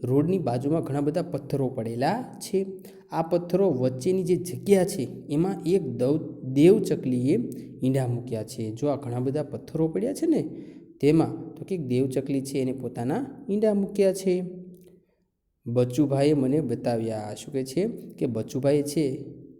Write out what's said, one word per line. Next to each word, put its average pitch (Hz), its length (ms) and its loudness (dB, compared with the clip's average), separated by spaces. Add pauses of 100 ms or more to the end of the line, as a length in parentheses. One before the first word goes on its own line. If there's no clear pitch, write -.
રોડની 147 360 2
બાજુમાં 135 420 0
ઘણા 135 200 -2
બધા 151 200 0
પથ્થરો 143 480 -2
પડેલા 123 680 -2
છે. 190 260 -2 (460)
આ 156 100 -2
પથ્થરો 175 480 2
વચ્ચેની 131 540 0
જે 180 120 4
જગ્યા 185 500 2
છે 120 220 -4 (220)
એમાં 170 340 0
એક 175 200 2 (140)
દવ-, 139 460 0
દેવચકલીએ 139 920 4 (480)
ઈંડા 131 240 2
મૂક્યા 117 360 -4
છે. 110 280 -6
જો 120 160 -2
આ 139 80 2
ઘણા 123 240 -4
બધા 135 240 0
પથ્થરો 160 440 -2
પડ્યા 196 260 -2
છે 330 120 -2
ને 302 240 2 (520)
તેમાં, 147 540 2
તો 143 100 -14
કે 190 120 -4
દેવચકલી 131 640 0
છે 135 180 -4
એને 127 140 0
પોતાના 127 520 -4 (240)
ઈંડા 214 240 2
મૂક્યા 196 400 2
છે. 185 300 0 (1200)
બચુભાઈએ 135 640 2
મને 139 280 2
બતાવ્યા. 113 760 -2
શું - 180 -14
કહે 131 100 -2
છે 175 240 -2
કે - 380 -6
બચુભાઈએ 135 580 0
છે - 420 -2 (340)